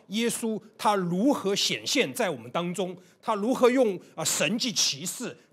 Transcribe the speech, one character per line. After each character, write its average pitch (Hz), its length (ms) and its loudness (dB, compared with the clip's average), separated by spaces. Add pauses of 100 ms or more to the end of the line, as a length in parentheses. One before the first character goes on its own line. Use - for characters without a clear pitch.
耶 226 200 0
稣 220 320 -4 (160)
他 208 200 2
如 185 360 2
何 202 220 0
显 117 320 -2
现 180 260 2
在 214 160 0
我 156 80 -4
们 117 140 -14
当 175 240 -4
中， 185 220 -4 (260)
他 214 140 -2
如 214 180 0
何 247 160 6
用， 247 260 2 (200)
啊， 165 80 -6
神 175 340 0
迹 240 140 -2
奇 147 340 -2
事 185 320 -8 (140)